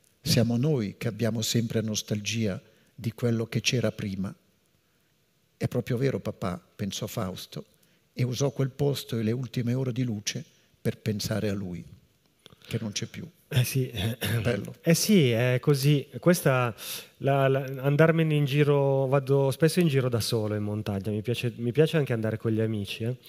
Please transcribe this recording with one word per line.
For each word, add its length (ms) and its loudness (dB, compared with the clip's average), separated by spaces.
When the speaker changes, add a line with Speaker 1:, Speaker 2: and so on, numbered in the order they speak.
Speaker 1:
Siamo 340 2
noi 400 0
che 120 -6
abbiamo 340 -2
sempre 380 0
nostalgia 800 -4
di 160 -6
quello 360 -2
che 140 -4
c'era 300 0
prima." 420 -6
"È 100 -2
proprio 300 -4
vero, 240 -2
papà", 360 -6
pensò 320 -6
Fausto, 560 -8
e 100 -4
usò 300 0
quel 180 -2
posto 480 -2
e 60 -2
le 80 2
ultime 420 -4
ore 160 -2
di 140 -2
luce 400 -6
per 180 -4
pensare 500 -2
a 40 -2
lui. 320 -6
Che 140 -4
non 120 -6
c'è 140 -6
più. 200 -14
Speaker 2:
Eh 160 2
sì. 260 -2
Speaker 1:
Bello. 400 -2
Speaker 2:
Eh 120 4
sì, 360 6
è 300 2
così. 460 2
Questa, 560 4
la, 300 4
la, 160 2
andarmene 560 4
in 100 4
giro, 640 2
vado 440 2
spesso 300 2
in 80 4
giro 200 2
da 120 0
solo 340 0
in 80 -2
montagna, 480 -2
mi 120 -2
piace, 340 -2
mi 160 -4
piace 240 2
anche 160 0
andare 240 -2
con 140 -2
gli 100 0
amici, 440 -4
eh. 120 -4